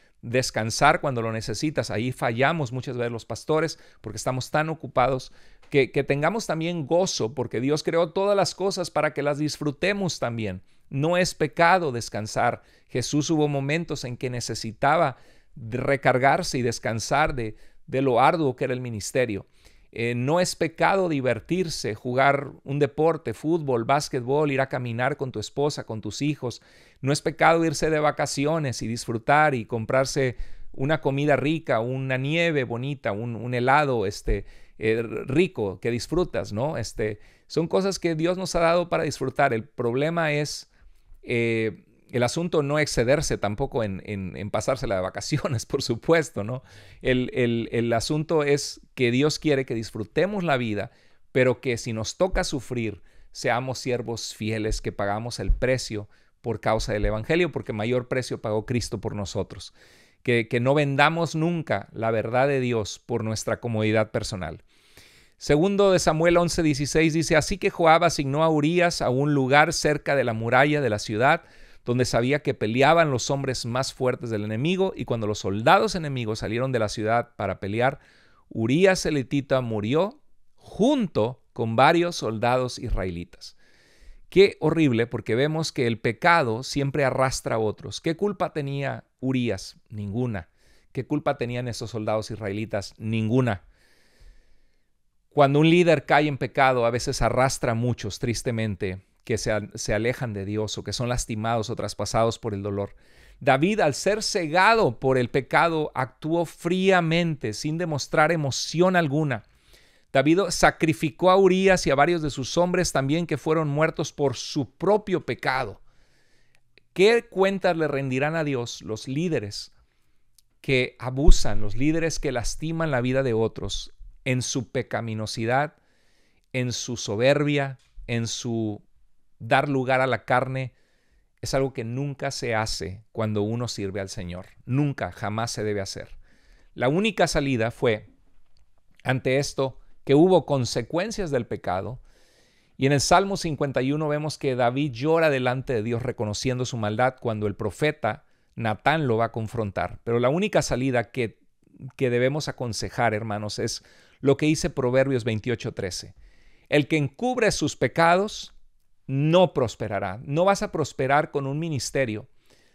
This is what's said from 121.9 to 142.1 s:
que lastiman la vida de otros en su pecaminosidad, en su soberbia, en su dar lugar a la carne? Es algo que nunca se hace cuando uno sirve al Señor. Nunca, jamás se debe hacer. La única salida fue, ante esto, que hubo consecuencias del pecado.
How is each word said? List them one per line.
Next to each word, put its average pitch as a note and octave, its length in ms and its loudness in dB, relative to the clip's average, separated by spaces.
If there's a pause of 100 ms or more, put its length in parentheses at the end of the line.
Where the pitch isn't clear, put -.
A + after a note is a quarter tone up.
que - 140 -4
lastiman D#3+ 580 -4
la B2 120 0
vida B2+ 200 0
de A#2+ 120 0
otros - 580 -4 (320)
en B2+ 160 0
su B2 300 -6
pecaminosidad, A#2 1040 -4 (800)
en B2 180 -2
su A#2+ 240 -6
soberbia, C#3 800 0 (280)
en A#2 200 -2
su A2 560 -4 (560)
dar C#3 300 2
lugar C3 320 0
a C3 60 2
la A#2+ 180 -2
carne? B2+ 480 -2 (720)
Es - 100 -6
algo C3+ 220 0
que A#2+ 100 -6
nunca C#3 460 -6
se A#2+ 240 -4
hace G#2 580 -4
cuando G#2+ 300 -2
uno A#2 260 -4
sirve G2 320 -6
al F#2+ 80 -8
Señor. F2+ 380 -10 (180)
Nunca, B2+ 480 -2
jamás A2 380 -4
se A2 120 -6
debe G#2 200 -2
hacer. - 340 -12 (560)
La A#2+ 160 -2
única G3 380 2
salida C3+ 440 0
fue, A2+ 380 0 (960)
ante C3 340 0
esto, C3+ 400 -4 (260)
que C#3 100 4
hubo E3+ 320 6
consecuencias D3+ 840 -2
del A#2 140 -2
pecado. F#2+ 540 -6 (760)